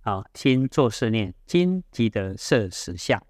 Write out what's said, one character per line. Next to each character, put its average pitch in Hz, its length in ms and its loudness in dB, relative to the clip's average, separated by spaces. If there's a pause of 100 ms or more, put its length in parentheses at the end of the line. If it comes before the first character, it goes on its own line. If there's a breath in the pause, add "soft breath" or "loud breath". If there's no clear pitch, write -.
啊， 98 220 -4 (100)
心 131 340 2
作 127 220 2
是 113 200 -2
念， 107 260 -2 (100)
今 180 460 0
即 113 180 0
得 95 280 -6
色 107 320 2
实 - 260 -10
相。 107 340 -2